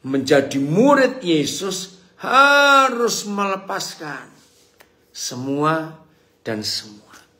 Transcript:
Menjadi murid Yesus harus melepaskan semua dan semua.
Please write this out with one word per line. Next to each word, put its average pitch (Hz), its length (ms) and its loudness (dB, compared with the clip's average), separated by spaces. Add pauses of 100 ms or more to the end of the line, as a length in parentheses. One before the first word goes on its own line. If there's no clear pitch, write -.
Menjadi 139 480 2
murid 240 640 2
Yesus 180 800 -4 (160)
harus 269 1120 2
melepaskan 190 960 -8 (880)
semua 151 880 -4 (400)
dan 107 240 -8
semua. - 480 -12 (260)